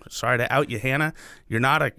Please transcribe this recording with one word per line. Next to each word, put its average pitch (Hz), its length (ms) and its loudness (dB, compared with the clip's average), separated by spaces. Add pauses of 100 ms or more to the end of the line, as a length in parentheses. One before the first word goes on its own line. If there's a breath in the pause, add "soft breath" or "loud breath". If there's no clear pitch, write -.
sorry 120 280 0
to 120 160 -2
out 143 160 2
you, 113 100 -6
Hannah. 143 340 -2 (340 loud breath)
You're 113 120 -2
not 143 220 4
a, 131 180 0